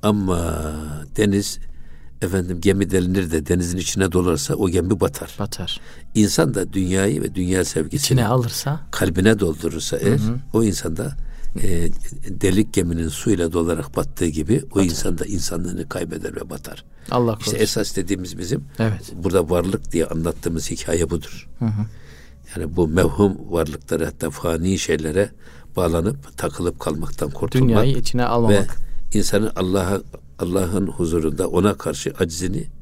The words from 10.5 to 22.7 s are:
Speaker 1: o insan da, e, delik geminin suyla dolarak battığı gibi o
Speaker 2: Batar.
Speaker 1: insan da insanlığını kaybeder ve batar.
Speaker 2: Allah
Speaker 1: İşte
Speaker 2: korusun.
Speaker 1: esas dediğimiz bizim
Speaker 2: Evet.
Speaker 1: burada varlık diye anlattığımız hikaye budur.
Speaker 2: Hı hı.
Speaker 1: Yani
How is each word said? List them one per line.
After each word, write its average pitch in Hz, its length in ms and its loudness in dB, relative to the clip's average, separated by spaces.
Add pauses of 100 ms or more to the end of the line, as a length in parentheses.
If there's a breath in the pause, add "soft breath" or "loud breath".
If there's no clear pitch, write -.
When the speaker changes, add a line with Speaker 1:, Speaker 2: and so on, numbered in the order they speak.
Speaker 1:
o 113 100 4
insan 87 340 0
da, - 180 -4 (460 loud breath)
e, 85 280 6 (400)
delik 101 440 2
geminin 85 340 0
suyla 85 460 0
dolarak 85 420 0
battığı - 300 -2
gibi 80 460 0
o - 40 -4
Speaker 2:
Batar. 98 100 4
Speaker 1:
insan - 320 0
da - 80 -2
insanlığını 87 640 -4
kaybeder 82 460 -6
ve - 140 -10
batar. - 340 -12 (280 soft breath)
Speaker 2:
Allah 123 280 2
Speaker 1:
İşte 107 120 -8
Speaker 2:
korusun. 117 120 2
Speaker 1:
esas 107 320 -2
dediğimiz 90 420 -4
bizim - 260 -4 (160)
Speaker 2:
Evet. 107 360 -2
Speaker 1:
burada 87 340 2
varlık 90 420 0
diye 80 140 2
anlattığımız 80 680 -4
hikaye 82 380 -2
budur. - 400 -8 (100)
Speaker 2:
Hı 127 60 -2
hı. 107 200 -2 (680 loud breath)
Speaker 1:
Yani 85 200 -6